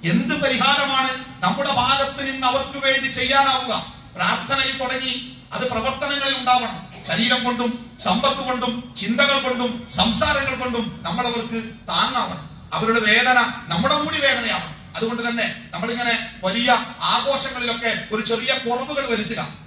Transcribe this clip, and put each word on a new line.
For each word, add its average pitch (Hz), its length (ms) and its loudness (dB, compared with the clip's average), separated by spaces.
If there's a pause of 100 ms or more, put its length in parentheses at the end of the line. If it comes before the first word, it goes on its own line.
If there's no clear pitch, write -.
(100)
എന്ത് 240 320 2
പരിഹാരമാണ് 269 680 2 (340)
നമ്മുടെ 277 360 0
ഭാഗത്ത് 269 480 2
നിന്ന് 262 220 -2
അവർക്ക് 269 360 -2
വേണ്ടി 269 300 2
ചെയ്യാനാവുക? 254 560 2 (440)
പ്രാർത്ഥനയിൽ 262 680 0
തുടങ്ങി 254 320 -2 (400)
അത് - 180 -4
പ്രവർത്തനങ്ങളിൽ 269 680 0
ഉണ്ടാവണം. 247 360 2 (320)
ശരീരം 233 380 2
കൊണ്ടും 240 240 0 (360)
സമ്പത്ത് 277 420 2
കൊണ്ടും 247 240 -2 (280)
ചിന്തകൾ 277 360 4 (100)
കൊണ്ടും 247 260 0 (260)
സംസാരങ്ങൾ 269 640 2
കൊണ്ടും 233 240 -2 (220)
നമ്മളവർക്ക് 226 520 -2 (300)
താങ്ങാവണം. - 560 0 (300)
അവരുടെ 220 340 2
വേദന 247 280 6 (340)
നമ്മുടെ 269 320 2
കൂടി 302 240 -2
വേദനയാവണം. 226 440 0 (240)
അതുകൊണ്ട് 233 320 -2
തന്നെ 233 180 -2 (280)
നമ്മളിങ്ങനെ 233 400 -2 (320)
വലിയ 240 240 2 (420)
ആഘോഷങ്ങളിലൊക്കെ 247 800 0 (220)
ഒരു 220 160 0
ചെറിയ 226 200 0 (140)
കുറവുകൾ 269 480 -2
വരുത്തുക. 208 300 -2 (240)